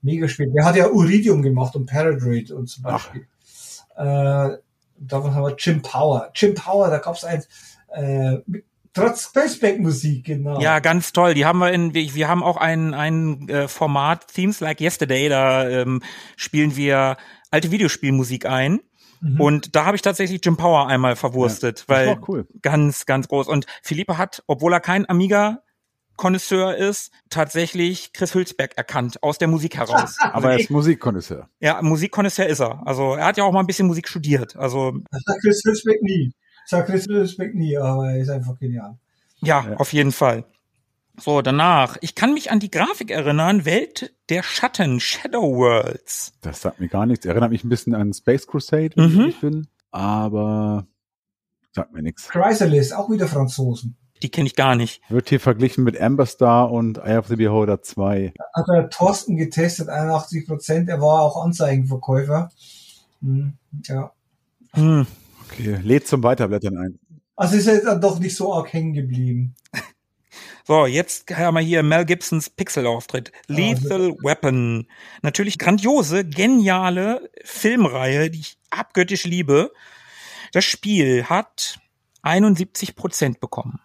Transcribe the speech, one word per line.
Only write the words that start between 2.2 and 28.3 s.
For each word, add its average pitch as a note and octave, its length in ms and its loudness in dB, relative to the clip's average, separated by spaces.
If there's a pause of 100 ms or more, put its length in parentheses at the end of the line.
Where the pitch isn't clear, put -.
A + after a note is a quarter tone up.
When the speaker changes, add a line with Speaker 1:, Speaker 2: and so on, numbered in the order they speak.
Speaker 1:
und A#2+ 160 -10
zum B2+ 200 -16
Speaker 2:
Ach. A#2 60 -4 (160)
Speaker 1:
Beispiel. - 180 -16 (680)
Äh, C#3 640 0 (420)
damals C#3 360 -4
haben C#3+ 80 0
wir C#3 140 -2
Jim D#3 240 0
Power. C3+ 520 0
Jim G#3 220 2
Power, F#3+ 340 2
da D#3 100 0
gab's E3+ 240 -8
eins, E3 240 -6 (460)
äh, C3+ 440 -2 (100)
mit, - 180 -8 (260)
trotz A3+ 400 -2
Pacemac-Musik, E3 960 0
genau. C#3+ 340 -4
Speaker 3:
Ja, D3+ 200 4
ganz E3 340 0
toll. F3 220 6
Die C#3+ 100 4
haben F3 140 4
wir F3+ 120 4
in, E3+ 220 0
wir, D3+ 220 -2
wir D3+ 120 0
haben F3 140 2
auch E3 160 0
ein, D#3+ 380 0
ein, D3+ 540 -2
äh, C#3+ 180 -2
Format, D3 680 -2
Themes F#3+ 280 -2
Like D#3 200 -4
Yesterday, C#3+ 480 0
da, C3 400 2
ähm, B2+ 320 0 (340)
spielen D3+ 400 0
wir C3+ 420 2 (340)
alte D#3+ 200 0
Videospielmusik C3+ 720 0
ein. C3+ 340 0 (420)
Speaker 1:
Mhm. D3+ 180 0
Speaker 3:
Und D3 360 2
da D3+ 100 4
hab G3+ 100 2
ich G3 60 -4
tatsächlich F#3+ 420 -2
Jim E3+ 140 4
Power D#3+ 300 4
einmal B2+ 280 2
verwurstet, B2 640 -2
Speaker 2:
Ja, - 80 -20
das - 80 -20
Speaker 3:
weil C3 120 4
Speaker 2:
war - 220 -2
cool. D3+ 180 -4 (140)
Speaker 3:
ganz, D3 440 0
ganz C3+ 240 -2
groß. C#3 180 0
Und D3 200 -2 (160)
Philippe E3 340 -4
hat, - 300 -6
obwohl D3+ 260 2
er F3 80 2
kein F#3+ 280 0
Amiga-Konnoisseur F#3+ 1700 0
ist, G3 360 -4 (180)
tatsächlich E3+ 840 -2
Chris F3+ 200 -4